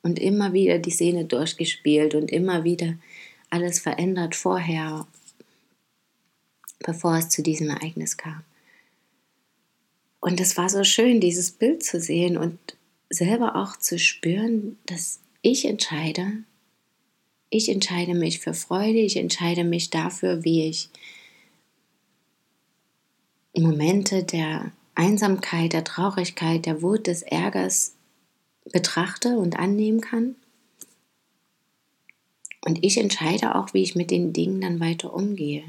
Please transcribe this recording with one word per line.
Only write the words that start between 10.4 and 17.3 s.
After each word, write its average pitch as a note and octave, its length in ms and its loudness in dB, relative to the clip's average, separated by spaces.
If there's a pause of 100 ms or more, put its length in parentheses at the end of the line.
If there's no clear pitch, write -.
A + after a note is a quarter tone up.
war F3+ 120 0
so G3 140 0
schön, A#3 360 6
dieses F3 320 2
Bild D4 320 0
zu - 160 -4
sehen E3+ 380 2
und E3 220 -2 (500)
selber A3 460 0
auch F#3+ 220 -4
zu - 200 -2
spüren, G#3 880 0
dass - 340 -8 (220)
ich C4 240 2
entscheide, F#3 800 -2 (1040)